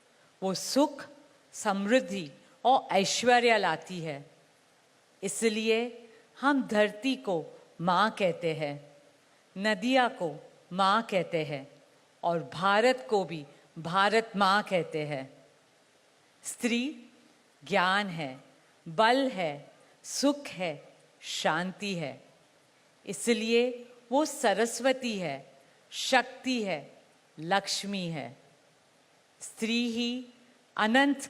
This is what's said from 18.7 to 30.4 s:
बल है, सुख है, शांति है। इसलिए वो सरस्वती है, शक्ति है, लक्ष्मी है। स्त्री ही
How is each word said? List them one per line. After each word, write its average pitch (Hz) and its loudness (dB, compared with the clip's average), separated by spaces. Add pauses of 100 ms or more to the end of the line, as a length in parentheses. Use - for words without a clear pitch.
बल 240 4
है, 160 -6 (320)
सुख 285 0
है, 165 -8 (320)
शांति 180 -2
है। 139 -8 (840)
इसलिए 233 0 (260)
वो 285 4
सरस्वती 233 0
है, 143 -8 (380)
शक्ति 247 -2
है, 160 -6 (480)
लक्ष्मी 196 -2
है। 135 -10 (920)
स्त्री 226 -2 (120)
ही 240 -2 (520)